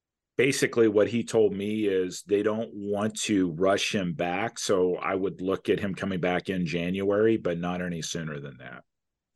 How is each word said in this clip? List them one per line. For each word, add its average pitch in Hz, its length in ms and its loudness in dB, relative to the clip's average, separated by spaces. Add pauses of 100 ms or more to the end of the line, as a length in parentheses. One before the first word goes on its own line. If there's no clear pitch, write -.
(360)
basically 123 520 4
what 101 200 4
he 113 160 -2
told 107 300 4
me 104 320 -2
is 92 400 0
they 101 160 2
don't 110 320 -2
want 101 460 -4
to 92 320 2
rush 95 420 2
him 90 180 0
back. 87 460 -2
So 90 380 2
I 90 180 -2
would 92 260 -4
look 92 280 -2
at 92 120 2
him 98 140 -4
coming 95 260 -4
back 90 280 0
in 90 180 -2
January, 98 720 2
but 85 200 -2
not 87 220 -4
any 87 220 -6
sooner 78 360 -8
than 69 200 -14
that. 64 240 -18 (540)